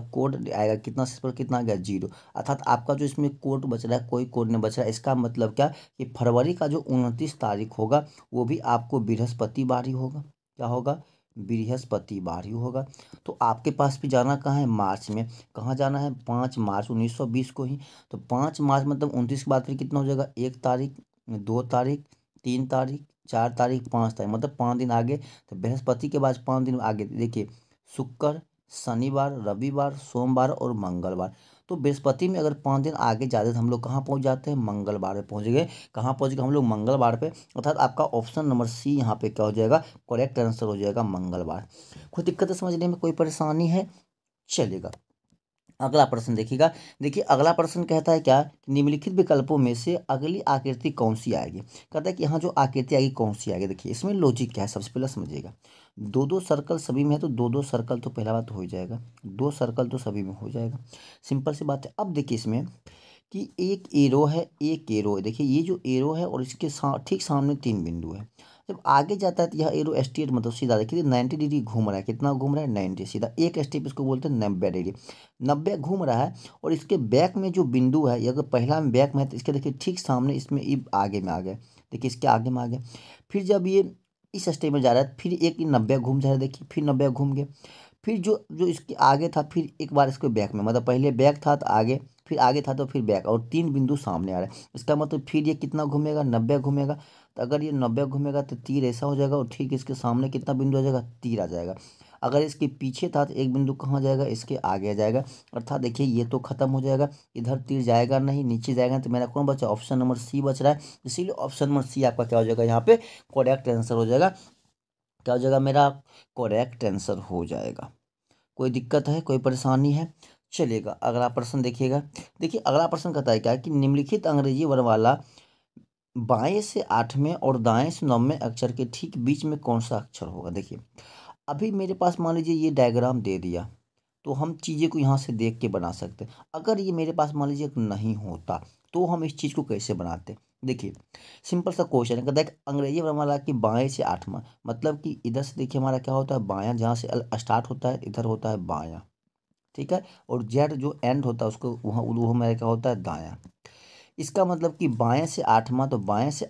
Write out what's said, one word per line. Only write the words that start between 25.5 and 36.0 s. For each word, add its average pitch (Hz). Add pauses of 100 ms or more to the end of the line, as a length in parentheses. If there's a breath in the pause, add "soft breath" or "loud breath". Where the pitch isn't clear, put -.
बृहस्पति 123
के 147
बाद 131
पाँच 131
दिन 127
आगे, 107
देखिए 113 (440 soft breath)
शुक्र, 147 (320)
शनिवार, 139
रविवार, 135
सोमवार 127
और 123
मंगलवार। 92 (360 soft breath)
तो 185
बृहस्पति 139
में 185
अगर 151
पाँच 139
दिन 156
आगे 117
जाते 117
तो 117
हम 117
लोग 120
कहाँ 127
पहुँच 135
जाते 131
हैं, 147
मंगलवार 101
पे 101
पहुँच 104
गए। 135 (280 loud breath)
कहाँ 127